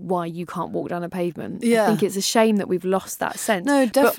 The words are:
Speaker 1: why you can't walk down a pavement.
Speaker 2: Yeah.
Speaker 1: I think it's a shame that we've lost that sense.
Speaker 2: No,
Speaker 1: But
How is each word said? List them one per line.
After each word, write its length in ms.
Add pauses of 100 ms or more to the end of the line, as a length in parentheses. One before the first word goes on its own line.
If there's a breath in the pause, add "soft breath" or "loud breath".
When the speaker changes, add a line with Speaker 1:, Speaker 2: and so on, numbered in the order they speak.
Speaker 1:
why 240
you 220
can't 240
walk 180
down 140
a 60
pavement. 540
Speaker 2:
Yeah. 200
Speaker 1:
I 60
think 120
it's 140
a 60
shame 360
that 100
we've 160
lost 360
that 180
sense. 300
Speaker 2:
No, 180
Speaker 1:
But 340